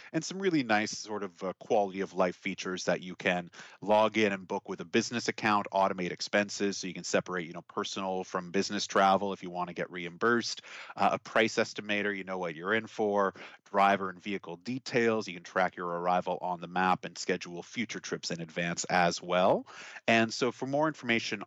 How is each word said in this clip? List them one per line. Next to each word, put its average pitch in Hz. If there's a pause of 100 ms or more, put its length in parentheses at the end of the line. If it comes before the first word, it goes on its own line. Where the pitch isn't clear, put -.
(120)
and 160
some 180
really 175
nice 107
sort 104
of, 90
uh, 92
quality 98
of 87
life 90
features 92
that 90
you 90
can 90 (320)
log 107
in 104
and 95
book 98
with 92
a 87
business 113
account, 104
automate 95
expenses, 101
so -
you 85
can 87
separate, 90
you 85
know, 85
personal 95
from 87
business 98
travel 98
if 90
you 92
wanna 87
get 85
reimbursed, 87 (340)
uh, 101
a -
price -
estimator, 104
you 95
know 95
what 87
you're 87
in 110
for, 101 (380)
driver 98
and 90
vehicle 92
details. 117
You 90
can 87
track 90
your 90
arrival 90
on 90
the 85
map 90
and 85
schedule 87
future -
trips -
in 82
advance 85
as 85
well. 95 (440)
And 113
so 120
for -
more 143
information 117